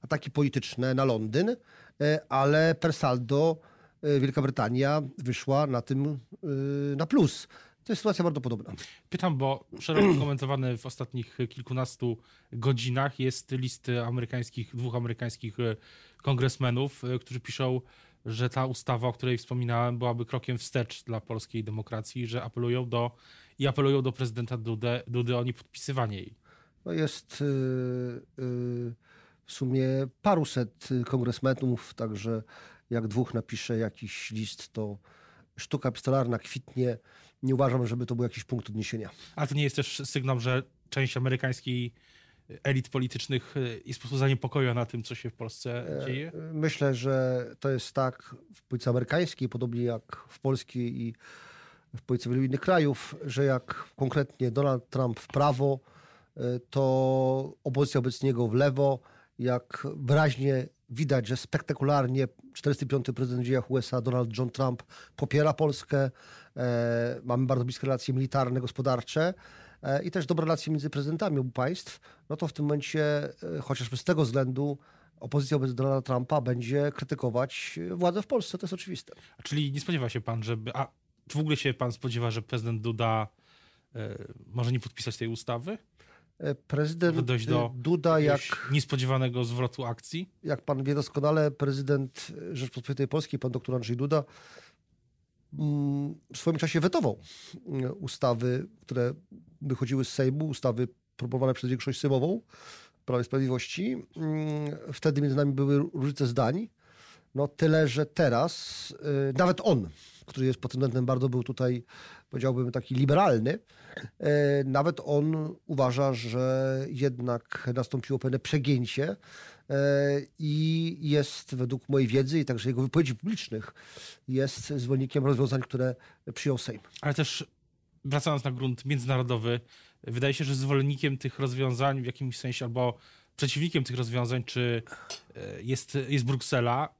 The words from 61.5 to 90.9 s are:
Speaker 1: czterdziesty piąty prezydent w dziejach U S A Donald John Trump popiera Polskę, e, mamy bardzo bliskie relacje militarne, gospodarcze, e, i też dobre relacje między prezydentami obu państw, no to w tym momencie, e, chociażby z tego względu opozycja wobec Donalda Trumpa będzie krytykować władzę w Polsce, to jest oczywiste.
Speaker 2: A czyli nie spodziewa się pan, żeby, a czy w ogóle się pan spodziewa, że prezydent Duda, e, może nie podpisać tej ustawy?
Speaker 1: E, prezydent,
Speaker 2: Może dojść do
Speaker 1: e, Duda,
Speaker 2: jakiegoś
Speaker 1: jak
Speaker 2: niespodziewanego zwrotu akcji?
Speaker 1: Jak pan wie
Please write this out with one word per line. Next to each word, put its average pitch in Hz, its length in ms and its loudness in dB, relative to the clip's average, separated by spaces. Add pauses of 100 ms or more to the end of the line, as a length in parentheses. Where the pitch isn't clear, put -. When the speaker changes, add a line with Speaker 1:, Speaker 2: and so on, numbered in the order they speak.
Speaker 1:
czterdziesty 143 320 0
piąty 131 280 0
prezydent 123 300 -2
w 120 40 -2
dziejach 127 240 0
U 135 60 2
S - 160 -2
A 127 80 0
Donald 120 360 0
John 123 120 0
Trump 127 340 0 (320)
popiera 147 380 2
Polskę, 139 580 0 (460)
e, 120 640 0
mamy 123 220 2
bardzo 123 200 2
bliskie 123 220 -4
relacje 131 260 0
militarne, 131 480 0
gospodarcze, 135 720 0 (500)
e, 139 200 0
i 175 80 -4
też 170 140 -2
dobre 160 200 0
relacje 160 260 0
między 151 180 -2
prezydentami 151 500 -2
obu 127 120 -2
państw, - 480 -4 (300)
no 151 80 -4
to 165 100 -2
w - 60 -6
tym 147 120 -2
momencie, 147 580 0 (340)
e, - 40 -4
chociażby 127 360 -4
z - 60 -8
tego 156 200 4
względu 135 540 0 (420)
opozycja 143 380 0
wobec 131 160 0
Donalda 135 280 2
Trumpa 127 400 0
będzie 127 540 0
krytykować 131 840 -2 (120)
władzę 175 300 2
w - 60 -8
Polsce, 214 300 -2
to - 80 -6
jest 180 80 -4
oczywiste. - 400 -10 (240)
Speaker 2:
A - 60 -20
czyli 147 280 0
nie 143 80 -2
spodziewa 139 300 -2
się 117 120 -4
pan, 117 220 -4
żeby, 110 320 -4
a 131 120 -2 (400)
czy 147 100 -4
w 151 40 2
ogóle 151 160 2
się 131 160 0
pan 123 180 -2
spodziewa, 117 400 -2
że 110 100 -2
prezydent 113 400 -4
Duda, 110 460 0 (680)
e, 107 220 -8 (300)
może 120 240 -2
nie 127 80 0
podpisać - 380 -8
tej 117 100 -4
ustawy? 120 500 -6 (640)
Speaker 1:
E, 147 160 -2
prezydent, 165 600 0
Speaker 2:
Może 127 100 2
dojść 120 200 2
do 120 200 2
Speaker 1:
e, 123 160 -8
Duda, 160 380 4
Speaker 2:
jakiegoś 143 300 4
Speaker 1:
jak - 220 -6
Speaker 2:
niespodziewanego 131 720 2
zwrotu 120 420 -2
akcji? 160 440 -6 (140)
Speaker 1:
Jak 143 180 -2
pan 135 220 -2
wie 139 120 2